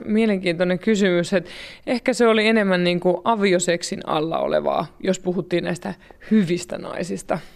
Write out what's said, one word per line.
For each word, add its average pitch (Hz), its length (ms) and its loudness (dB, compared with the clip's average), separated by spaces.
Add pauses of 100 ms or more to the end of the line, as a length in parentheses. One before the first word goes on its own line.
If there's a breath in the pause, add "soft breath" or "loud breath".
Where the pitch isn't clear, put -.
mielenkiintoinen 185 760 0
kysymys, 190 540 2
et 180 160 0 (380 loud breath)
ehkä 254 260 0
se 240 140 4
oli 220 200 4
enemmän 196 360 4
niinku 175 400 2
avioseksin 185 840 0
alla 156 340 -2
olevaa, 147 460 0 (140)
jos 185 200 -2
puhuttiin 180 440 -2
näistä 175 300 -6 (380 loud breath)
hyvistä 175 460 0
naisista. 175 600 -6 (160 loud breath)